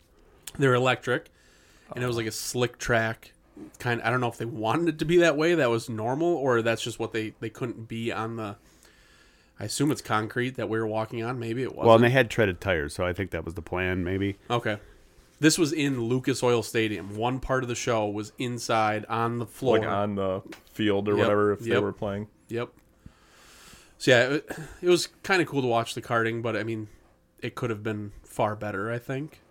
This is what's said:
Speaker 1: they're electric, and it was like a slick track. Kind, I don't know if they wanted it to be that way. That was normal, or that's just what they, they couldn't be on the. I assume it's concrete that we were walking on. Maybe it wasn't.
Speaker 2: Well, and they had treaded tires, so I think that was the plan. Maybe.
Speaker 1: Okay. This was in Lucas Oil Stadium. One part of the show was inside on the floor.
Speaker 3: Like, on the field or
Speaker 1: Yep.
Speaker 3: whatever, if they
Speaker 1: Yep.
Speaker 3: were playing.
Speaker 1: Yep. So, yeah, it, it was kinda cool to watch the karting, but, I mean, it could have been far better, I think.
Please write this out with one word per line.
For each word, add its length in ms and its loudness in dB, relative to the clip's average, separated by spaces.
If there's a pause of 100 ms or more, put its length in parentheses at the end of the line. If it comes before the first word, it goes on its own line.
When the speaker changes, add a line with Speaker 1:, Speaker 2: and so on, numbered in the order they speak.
(580)
Speaker 1:
they're 160 4
electric, 560 0 (640)
and 80 -6
it 40 -2
was 100 -2
like 100 -2
a 60 -6
slick 460 -4
track. 540 -2 (460)
Kind, 240 -2
I 80 0
don't 120 0
know 60 0
if 100 -8
they 80 -6
wanted 420 0
it 120 -4
to 40 -2
be 140 4
that 180 6
way. 180 2
That 160 2
was 200 -2
normal, 440 -2
or 280 2
that's 200 0
just 160 -8
what 140 -6
they, 280 -4
they 100 -6
couldn't 360 -8
be 240 -6
on 260 -4
the. 200 -8 (1040)
I 60 -8
assume 260 0
it's 80 -4
concrete 560 -2
that 140 -6
we 80 -2
were 80 -2
walking 360 -4
on. 160 -6
Maybe 240 -4
it 100 -4
wasn't. 140 0
Speaker 2:
Well, 100 12
and 80 10
they 60 6
had 200 4
treaded 320 2
tires, 320 0
so 120 -2
I 60 -2
think 200 -4
that 120 -6
was 100 -8
the 80 -10
plan. 420 -2
Maybe. 340 -2 (100)
Speaker 1:
Okay. 300 -2 (600)
This 200 4
was 140 2
in 320 0
Lucas 380 0
Oil 200 4
Stadium. 540 -2
One 240 -2
part 240 0
of 40 -8
the 60 -4
show 320 0
was 320 -6
inside 680 0
on 300 -2
the 80 -4
floor. 340 2
Speaker 3:
Like, 80 -4
on 260 0
the 260 0 (320)
field 360 2
or 40 4
Speaker 1:
Yep. 60 4
Speaker 3:
whatever, 340 4
if 80 -2
they 120 -6
Speaker 1:
Yep. 100 2
Speaker 3:
were 100 -2
playing. 360 -6 (200)
Speaker 1:
Yep. 220 -6 (1300)
So, 140 2
yeah, 100 8 (120)
it, 140 -4 (340)
it 60 0
was 200 4 (160)
kinda 220 2
cool 140 -2
to 60 -2
watch 280 0
the 80 -8
karting, 400 0
but, 140 -2
I 60 -2
mean, 260 -6 (520)
it 160 -8
could 140 -4
have 120 -4
been 300 -6 (100)
far 340 -2
better, 340 -6
I 80 -4
think. 420 -8 (100)